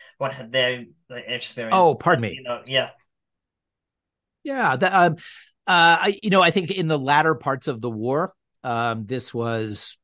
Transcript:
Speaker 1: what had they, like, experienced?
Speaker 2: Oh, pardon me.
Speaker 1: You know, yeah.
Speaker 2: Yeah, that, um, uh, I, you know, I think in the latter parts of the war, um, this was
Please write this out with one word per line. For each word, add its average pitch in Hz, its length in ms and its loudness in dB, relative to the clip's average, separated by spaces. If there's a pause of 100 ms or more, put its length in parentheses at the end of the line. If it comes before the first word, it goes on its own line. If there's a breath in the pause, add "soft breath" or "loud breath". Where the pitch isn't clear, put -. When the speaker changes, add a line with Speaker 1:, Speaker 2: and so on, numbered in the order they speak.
(180 loud breath)
Speaker 1:
what 131 160 -6
had 120 180 -16
they, 123 360 -2 (200)
like, 120 180 -16
experienced? 120 500 -4
Speaker 2:
Oh, 170 180 4
pardon 160 280 0
me. 101 120 -4
Speaker 1:
You - 80 -18
know, 120 240 -8
yeah. 131 240 -2 (1500)
Speaker 2:
Yeah, 240 340 0
that, 185 160 0
um, 175 240 4 (500 loud breath)
uh, 170 340 6
I, 202 220 -2
you 214 80 -2
know, 190 120 6
I 170 80 6
think 175 200 -2
in 190 180 -2
the 156 100 2
latter 147 360 4
parts 135 340 -4
of 123 120 -6
the 120 100 -4
war, 127 440 -4 (300)
um, 117 420 -4
this 123 260 -6
was 113 720 -4